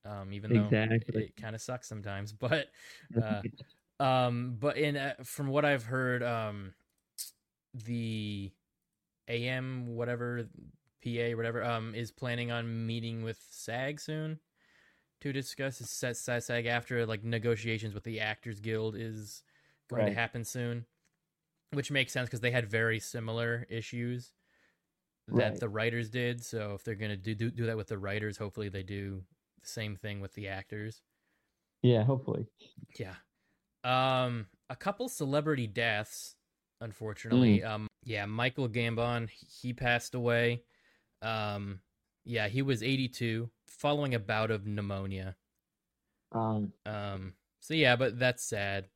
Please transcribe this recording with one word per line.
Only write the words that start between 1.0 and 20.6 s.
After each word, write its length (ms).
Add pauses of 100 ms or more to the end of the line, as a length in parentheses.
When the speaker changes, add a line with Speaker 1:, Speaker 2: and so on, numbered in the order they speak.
Speaker 1:
it 100
kinda 220
sucks 300
sometimes, 440
<laughs> 20
but, 360 (500)
uh, 220
Speaker 2:
<laughs> 240 (340)
Speaker 1:
um, 580
but 200
in, 180
uh, 180 (100)
from 240
what 160
I've 200
heard, 380
um, 520 (1000)
the 800 (760)
A 200
M 380 (100)
whatever, 520 (540)
P 180
A 140
whatever, 300
um, 300
is 180
planning 380
on 360
meeting 360
with 160 (120)
sag 500
soon 400 (800)
to 120
discuss 500
s-, 460
s-, 160
sag 220
after, 400
like, 180
negotiations 680
with 100
the 160
Actors 400
Guild 360
is 460 (460)
going 180
to 60
Speaker 2:
Right. 0
Speaker 1:
happen 320
soon, 420 (840)